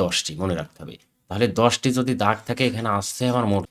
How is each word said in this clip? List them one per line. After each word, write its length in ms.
দশটি, 300
মনে 180
রাখতে 220
হবে। 140
তাহলে 160
দশটি 280
যদি 140
দাগ 120
থাকে, 220
এখানে 180
আসছে 240
আমার 200
মোট, 180